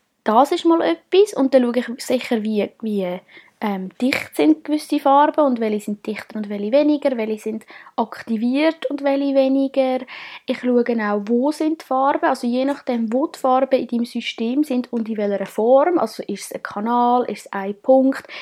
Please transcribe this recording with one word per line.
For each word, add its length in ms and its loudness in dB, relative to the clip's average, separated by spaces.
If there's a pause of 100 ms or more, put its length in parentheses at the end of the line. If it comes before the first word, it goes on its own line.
(240)
das 260 4
ist 140 -2
mal 160 4
etwas. 540 2
Und 180 0
dann 100 6
schaue 160 0
ich 240 -6
sicher, 400 -2
wie, 280 -2 (100)
wie, 400 -4 (400)
ähm, 300 -4 (100)
dicht 340 -2
sind 300 4
gewisse 340 -2
Farben 460 4
und 160 0
welche 240 -2
sind 220 -10
dichter 300 -10
und 120 -8
welche 240 -6
weniger, 460 2
welche 200 -4
sind 280 -8 (300)
aktiviert 920 -2
und 180 -6
welche 300 0
weniger. 640 2 (480)
Ich 140 -4
schaue 240 2
auch, 420 -2
wo 260 0
sind 300 -2
die 40 -20
Farben, 380 0
also 220 0
je 180 0
nachdem, 480 -4
wo 140 0
die 120 -8
Farben 400 0
in 100 -6
deinem 180 -2
System 580 -4
sind 260 -4
und 180 -4
in 100 -6
welcher 280 -2
Form, 520 4
also 280 -4
ist 200 -8
es 60 -14
ein 100 -12
Kanal, 640 0
ist 220 -8
es 60 -20
ein 220 -6
Punkt, 520 2 (160)